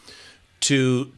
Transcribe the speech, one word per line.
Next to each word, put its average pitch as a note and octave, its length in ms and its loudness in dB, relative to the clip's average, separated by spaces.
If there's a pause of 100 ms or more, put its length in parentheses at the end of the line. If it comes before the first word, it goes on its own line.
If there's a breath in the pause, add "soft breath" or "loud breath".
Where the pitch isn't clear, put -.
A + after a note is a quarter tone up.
(600 loud breath)
to, C3 460 0 (120)